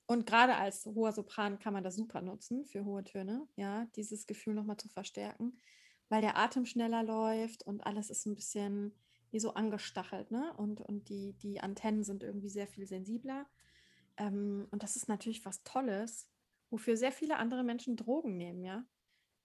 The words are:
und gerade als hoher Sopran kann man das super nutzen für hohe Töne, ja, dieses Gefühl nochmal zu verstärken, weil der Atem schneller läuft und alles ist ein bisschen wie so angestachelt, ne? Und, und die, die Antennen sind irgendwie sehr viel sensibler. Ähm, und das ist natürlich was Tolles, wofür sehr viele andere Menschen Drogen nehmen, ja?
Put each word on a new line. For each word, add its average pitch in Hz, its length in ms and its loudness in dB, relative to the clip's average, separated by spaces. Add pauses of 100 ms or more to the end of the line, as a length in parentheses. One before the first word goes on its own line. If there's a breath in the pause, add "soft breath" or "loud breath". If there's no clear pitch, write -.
und 240 200 4
gerade 233 300 10
als - 300 0
hoher 220 280 4
Sopran 208 460 -2
kann 214 140 -2
man 196 100 0
das 185 120 -4
super 220 260 -2
nutzen 214 440 -4
für 202 200 -6
hohe 202 180 -2
Töne, 202 520 -4
ja, 202 300 -2 (100)
dieses 214 320 -6
Gefühl 214 260 -2
nochmal 208 240 0
zu 208 120 -12
verstärken, 208 680 -6 (520 soft breath)
weil 214 120 6
der 214 160 4
Atem 240 280 4
schneller 226 380 2
läuft 220 600 0
und 202 220 -6
alles 208 240 -2
ist - 160 -4
ein 208 100 0
bisschen 202 580 -2 (380)
wie 220 80 0
so 220 160 0
angestachelt, 208 760 -2
ne? 277 280 -2
Und, 208 240 -2
und 202 280 -6
die, 202 240 -6
die 202 280 -6
Antennen 214 420 0
sind 202 200 -4
irgendwie 202 260 -6
sehr 202 180 -4
viel 196 180 -12
sensibler. 233 600 -6 (720 soft breath)
Ähm, 202 540 0
und 208 120 -2
das 208 120 -4
ist 240 140 -4
natürlich 220 360 -2
was - 180 -8
Tolles, 226 640 -2 (400)
wofür 226 280 2
sehr 254 140 4
viele 302 260 0
andere 254 260 2
Menschen 240 320 0
Drogen 226 420 0
nehmen, 175 260 -6
ja? 196 220 -6 (600)